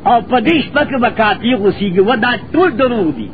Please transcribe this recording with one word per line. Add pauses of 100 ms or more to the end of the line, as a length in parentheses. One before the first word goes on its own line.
او
پا
دی
شپا
کے
با
کافی
غسی
گی،
و
دا (200)
طول
دروغ
دی۔